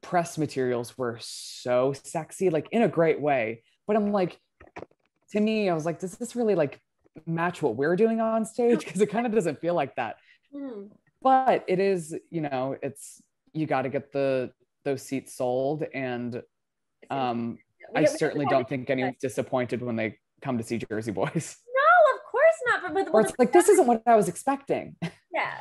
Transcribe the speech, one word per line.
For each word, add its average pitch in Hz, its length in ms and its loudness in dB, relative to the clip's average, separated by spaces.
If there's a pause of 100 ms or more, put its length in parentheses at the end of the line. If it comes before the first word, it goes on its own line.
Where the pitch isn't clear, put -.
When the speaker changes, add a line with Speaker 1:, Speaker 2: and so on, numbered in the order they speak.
Speaker 1:
press 170 360 -2
materials 123 600 -4
were 117 240 -6
so - 720 -2
sexy, 170 560 -4
like, 156 220 -2
in 233 100 2
a 220 60 4
great 160 340 2
way. 123 420 -2 (240)
But 214 80 0
I'm 208 160 0
like, 190 260 -2 (920)
to 208 80 -2
me, 214 300 0
I 170 40 2
was 156 120 -2
like, 165 140 -4
"Does 185 180 -8
this 240 180 -12
really, 220 200 2
like, 156 240 0 (460)
match 165 360 -2
what 123 140 0
we're 151 200 2
doing 226 260 2
on 226 240 0
stage?" 233 400 0
'Cause 185 160 -2
it 208 80 2
kinda 233 200 -2
doesn't 170 320 0
feel 170 120 -2
like 143 220 -2
that. 120 220 -4 (360)
Speaker 2:
Mm. 240 380 -12 (300)
Speaker 1:
But 262 460 4
it 180 120 2
is, 180 360 0 (140)
you 165 120 -4
know, 135 400 -4
it's, - 400 -10 (320)
you 156 120 -2
gotta 135 240 -2
get - 220 -6
the, 131 400 -2 (320)
those 135 180 -4
seats - 340 -8
sold. 135 480 -2 (100)
And, 123 420 -6
Speaker 2:
It's 113 100 -10 (640)
Speaker 1:
um, 123 300 -2
Speaker 2:
interesting. 117 200 -6 (340)
We 240 40 0
Speaker 1:
I 320 40 4
Speaker 2:
get, - 80 6
we - 40 0
get 311 60 -6
Speaker 1:
certainly - 260 0
Speaker 2:
the - 40 0
Speaker 1:
don't 139 120 4
Speaker 2:
point. 127 80 -6
Speaker 1:
think 127 200 -6
anyone's 127 300 0
disappointed 123 600 -2
when 123 140 -4
they 110 240 -4 (220)
come 131 160 -4
to 113 60 -2
see 117 140 -4
Jersey 110 340 -6
Boys. 135 500 -4
<laughs> - 140 -20
Speaker 2:
No, 605 400 6
of - 60 -14 (100)
course 640 240 4 (120)
not. 370 260 -2
But, 392 120 0
but, 349 80 -6
Speaker 1:
Or 220 80 6
Speaker 2:
but - 80 2
Speaker 1:
it's - 100 -12
like, 247 120 4
"This 349 180 6
isn't 359 180 8
what 233 200 2
I 233 80 8
was 202 140 4
expecting." 165 720 -4
<laughs> 165 100 -6 (220)
Speaker 2:
Yeah. 170 280 -4